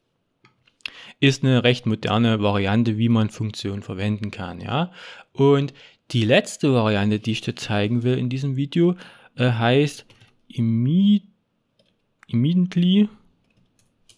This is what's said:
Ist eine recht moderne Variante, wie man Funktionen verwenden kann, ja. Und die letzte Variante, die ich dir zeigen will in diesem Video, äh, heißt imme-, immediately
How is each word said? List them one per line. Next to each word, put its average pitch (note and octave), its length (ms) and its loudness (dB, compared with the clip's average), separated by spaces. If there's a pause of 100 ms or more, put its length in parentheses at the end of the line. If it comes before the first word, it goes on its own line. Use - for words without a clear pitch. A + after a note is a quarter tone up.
(1200)
Ist C3+ 220 2
eine C3 220 2
recht B2 200 0
moderne A2 560 0
Variante, G#2 560 0
wie A2+ 120 2
man A2 200 2
Funktionen G2+ 540 -8
verwenden G#2 480 -6
kann, F2+ 300 -12
ja. C#3 300 -4 (420)
Und C#3 400 2 (380)
die A#2 120 0
letzte C#3 500 2
Variante, G#2+ 460 0
die A2 140 -4
ich - 80 -6
dir - 160 -8
zeigen A2 460 -2
will B2+ 140 0
in B2 120 -4
diesem C3+ 260 -6
Video, E3+ 400 0 (400)
äh, B2 160 2
heißt B2 540 0 (420)
imme-, C#3+ 720 2 (1080)
immediately F3+ 840 2 (1080)